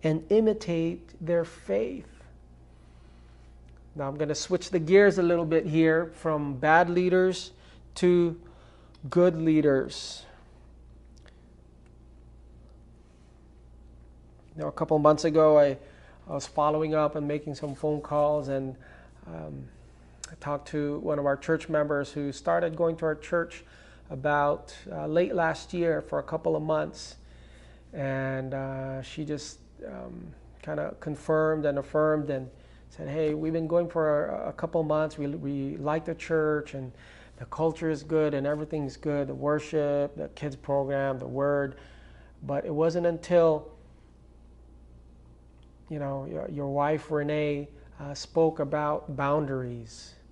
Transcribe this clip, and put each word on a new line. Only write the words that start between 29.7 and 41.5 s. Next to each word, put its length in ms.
um, 480
kinda 380
confirmed 640
and 120
affirmed 520
and 200
said, 200
"Hey, 240
we've 180
been 160
going 220
for 380
a, 220
a 40
couple 300
months. 340
We, 100
we 500
like 280
the 100
church, 600
and 180
the 120
culture 420
is 140
good, 300
and 140
everything's 480
good, 320
the 80
worship, 800
the 140
kids 260
program, 640
the 80
word." 480